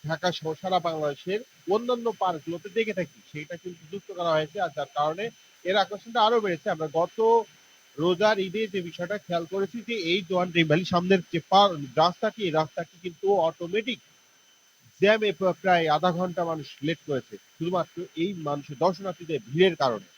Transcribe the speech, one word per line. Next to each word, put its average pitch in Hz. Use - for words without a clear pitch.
ঢাকা 160
সহ 156
সারা 185
বাংলাদেশের 160
অন্যান্য 233
পার্কগুলোতে 170
দেখে 214
থাকি, 175
সেটা 151
কিন্তু 175
যুক্ত 196
করা 175
হয়েছে। 156
আর 175
যার 143
কারণে 160
এর 185
আকর্ষণটা 208
আরো 220
বেড়েছে। 196
আমরা 156
গত 220
রোজার 185
ঈদে 196
যে 190
বিষয়টা 175
খেয়াল 170
করেছি 196
যে 233
এই 185
জন 180
ড্রিম 165
ভ্যালি 160
সামনের 180
যে 165
পার-, 190
রাস্তাটি, 180
এই 175
রাস্তাটি 156
কিন্তু 180
অটোমেটিক 180
জ্যামে 208
প্র-, 180
প্রায় 175
আধা 156
ঘন্টা 175
মানুষ 160
লেট 156
করেছে 127
শুধুমাত্র 170
এই 180
মানুষের, 147
দর্শনার্থীদের 170
ভিড়ের 170
কারণে। 113